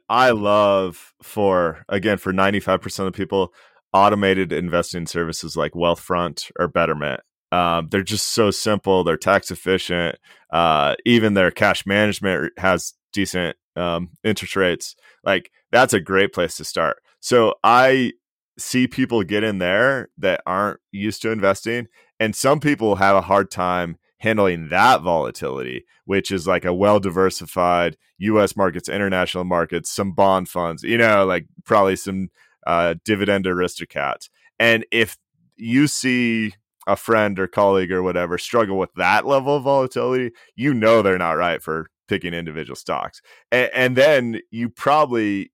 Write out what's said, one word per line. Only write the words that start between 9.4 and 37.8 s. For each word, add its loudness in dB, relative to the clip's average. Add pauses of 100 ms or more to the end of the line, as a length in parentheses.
efficient. -2 (340)
Uh, 2 (100)
even 4
their 4
cash 0
management 0
r-, -4
has -2 (180)
decent, -4 (200)
um, -4 (140)
interest -4
rates. -2 (260)
Like, -2 (180)
that's 4
a 2
great 0
place -4
to -14
start. -2 (240)
So 2
I 4 (440)
see 0
people -2
get -2
in -2
there 0 (100)
that 0
aren't -2 (100)
used -6
to -2
investing. -2 (320)
And -2
some 2
people 0
have 4
a 4
hard 2
time -2 (200)
handling 0
that 4
volatility, -4 (220)
which 0
is, -2
like, 0
a 0
well-diversified 0 (220)
U 2
S 0
markets, -2
international -2
markets, -2
some -4
bond 2
funds, -6
you -2
know, 4
like, -2 (180)
probably 4
some, -6 (360)
uh, 2 (100)
dividend 0
aristocrats. -4 (300)
And 2
if 0 (380)
you 2
see -2 (320)
a 0
friend 0
or -2
colleague 2